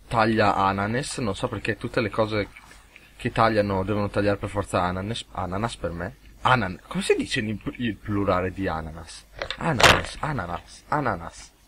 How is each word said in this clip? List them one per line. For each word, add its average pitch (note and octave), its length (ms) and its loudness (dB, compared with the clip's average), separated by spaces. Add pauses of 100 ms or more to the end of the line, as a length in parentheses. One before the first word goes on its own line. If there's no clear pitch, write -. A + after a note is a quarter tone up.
taglia A2 480 4
ananas. G2 640 0
Non G#2 180 -2
so - 120 -2
perché G#2+ 300 -4
tutte - 240 -2
le G#2+ 80 0
cose G#2+ 380 0 (720)
che A#2+ 140 -2
tagliano G2+ 520 4
devono G2+ 260 0
tagliare G2+ 280 2
per G2+ 120 -6
forza G2 320 0
ananas. F#2 500 -2
Ananas F#2+ 440 -4
per - 160 -6
me. E2+ 240 -6 (260)
Anan-, G#2+ 460 2
come F3+ 140 -4
si G4+ 140 2
dice - 240 -2
in G#2+ 180 -2
pl-, C#3 200 -8
il A2+ 180 -2
plurale G2 560 0
di F#2 160 -4
ananas? D#2+ 580 -8 (320)
Ananas, - 600 4
ananas, F#2 680 -6
ananas. G#2+ 640 -2 (160)